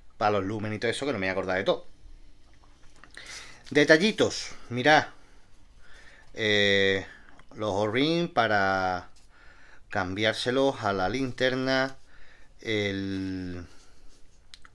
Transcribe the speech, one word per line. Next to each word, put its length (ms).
Pa' 120
los 120
lumen 300
y 60
todo 120
eso, 140
que 80
no 60
me 80
voy 20
a 40
acordar 260
de 60
todo. 220
Detallitos, 840
mirad. 380
Eh, 720
los 160
o-ring 640
para 800
cambiárselos 920
a 120
la 160
linterna. 880
El, 1040